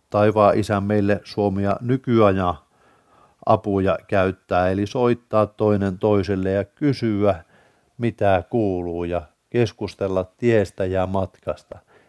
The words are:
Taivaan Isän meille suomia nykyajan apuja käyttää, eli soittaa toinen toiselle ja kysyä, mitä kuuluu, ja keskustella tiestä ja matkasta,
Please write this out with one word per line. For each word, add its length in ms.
Taivaan 480
Isän 240
meille 420
suomia 560
nykyajan 760
apuja 520
käyttää, 600
eli 180
soittaa 600
toinen 520
toiselle 520
ja 140
kysyä, 800
mitä 520
kuuluu, 540
ja 180
keskustella 760
tiestä 600
ja 220
matkasta, 720